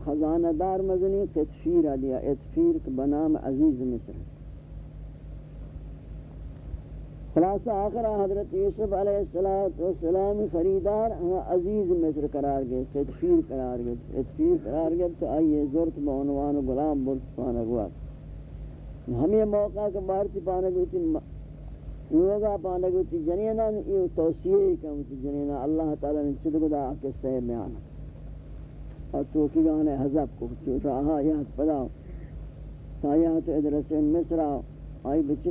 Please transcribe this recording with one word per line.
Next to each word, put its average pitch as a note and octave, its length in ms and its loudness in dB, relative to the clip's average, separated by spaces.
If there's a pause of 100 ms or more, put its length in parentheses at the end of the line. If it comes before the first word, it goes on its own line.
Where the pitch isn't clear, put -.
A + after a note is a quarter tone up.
خزانہ D#3 420 2 (120)
دار F#3+ 220 0
مزنی F#3+ 520 2
قطفیر D#3 640 2
لیا، C3 200 0
اطفیر D#3+ 680 2
کے C#3+ 100 -6
بنام D3 480 2
عزیز C#3 380 4
مصر۔ A#2+ 320 -4 (3250)
خلاصہ F#3+ 360 4
آخرہ G#3 540 0
حضرت G3 300 0
یوسف G3 380 0
علیہ G3+ 240 2
الصلوۃ F#3+ 640 0
والسلام F#3+ 720 2
خریدار F#3+ 580 2
ہم F3+ 280 0 (100)
عزیز F3+ 420 2
مصر D#3 420 2
قرار C#3 380 0
گئے، B2+ 120 0 (100)
قطفیر C#3+ 560 4
قرار B2+ 360 -4
گئے، A#2+ 100 -2 (240)
اطفیر D#3+ 360 2 (100)
قرار D3+ 340 0
گئے F3 100 2 (100)
تو E3 80 -2
آئیے D3+ 460 4
زورت D#3+ 260 2
بعنوان C#3+ 680 0
غلام C#3 380 2
برت C3 320 -2
پانک A#2+ 340 0
وقت۔ A2 320 -2 (1080)
ہم B2+ 240 2
یہ A3 120 6
موقع G#3 480 2
کہ F#3+ 140 -4
بارتی G3 380 0
پانک F#3 320 0
ہوتی F3+ 220 0
م-، E3 200 2 (920)
لوگا G3+ 520 4
پانک F3+ 320 0
ہوتی F3 320 2
جنینہ، G#3+ 360 2 (240)
یہ F#3+ 280 2
توسیعی F3 680 4
کہ D#3+ 60 -10
ہوتی C#3+ 360 -6
جنینہ، C#3+ 300 -2
اللہ D3+ 480 0
تعالیٰ D3 220 0
نے C#3+ 100 0 (100)
چود D#3 120 0
گدا D3 460 2
کے C#3 80 -4 (120)
سہ C3 220 0
بیان۔ A#2 320 -4 (1400)
اور - 120 -2 (100)
توکی D#3 320 4
گانے D#3 360 4
حضب C#3 380 0
کو، A#2+ 80 -6 (180)
چود C#3 220 0
آہا C#3+ 340 2
یاد D3 360 0
پڑا، C#3+ 300 0 (1120)
تا D3 140 2
یہاں D#3+ 320 6
تو D#3+ 60 0
ادرس D3 400 0
مصر D3+ 640 2 (460)
آئی D3 180 2
بچی D3+ 280 -2